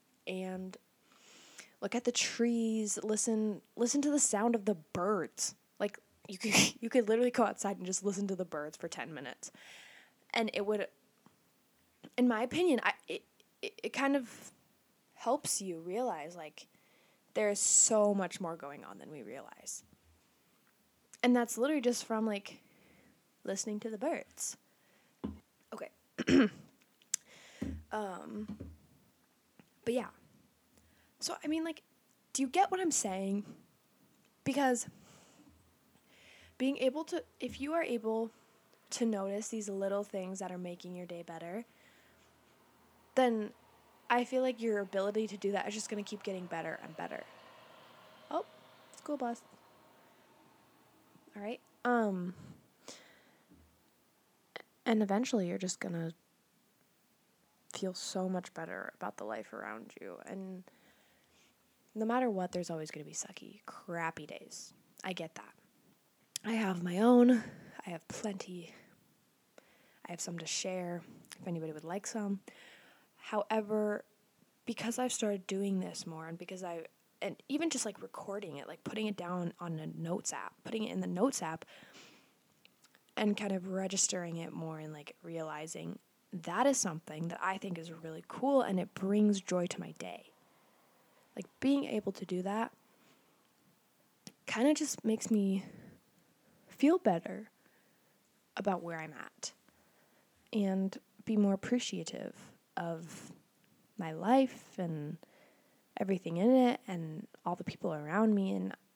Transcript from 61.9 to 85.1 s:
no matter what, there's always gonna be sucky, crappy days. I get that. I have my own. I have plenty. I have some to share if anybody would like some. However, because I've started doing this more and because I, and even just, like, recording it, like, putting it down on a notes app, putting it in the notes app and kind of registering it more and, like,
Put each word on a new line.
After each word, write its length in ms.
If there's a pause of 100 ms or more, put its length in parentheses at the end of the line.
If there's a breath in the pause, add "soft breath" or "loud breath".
no 120
matter 240
what, 220
there's 180
always 200
gonna 140
be 80
sucky, 540
crappy 580
days. 480 (320)
I 80
get 220
that. 180 (920)
I 80
have 300
my 180
own. 420 (440 loud breath)
I 40
have 180
plenty. 640 (1300 loud breath)
I 60
have 80
some 180
to 80
share 560 (380 loud breath)
if 80
anybody 240
would 120
like 220
some. 340 (760 loud breath)
However, 880 (600)
because 340
I've 140
started 340
doing 340
this 260
more 220
and 100
because 240
I, 220 (360)
and 160 (120)
even 220
just, 140
like, 160
recording 560
it, 120
like, 160
putting 220
it 100
down 420
on 220
a 60 (140)
notes 320
app, 220 (100)
putting 200
it 80
in 80
the 80
notes 340
app 220 (1500 loud breath)
and 200
kind 160
of 160
registering 680
it 160
more 260
and, 140
like, 300